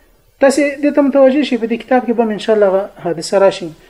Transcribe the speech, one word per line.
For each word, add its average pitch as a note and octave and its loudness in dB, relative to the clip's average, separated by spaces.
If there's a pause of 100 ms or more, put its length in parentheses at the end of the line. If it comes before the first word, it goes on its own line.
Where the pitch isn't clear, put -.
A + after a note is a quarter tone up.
(420)
تاسې C#4+ 0
دې D4 0
ته D4 2
متوجه C4+ 2
شئ، B3 -2
په A3 -4
دې A3+ -4
کتاب B3+ 0
کې A#3+ -2
به A#3+ 0
م A3 -4
ان G#3 -6
شاء A3 0
الله G#3 4
هغه F#3+ 0 (140)
حادثه E3 -4
راشي، F#3+ 0 (200)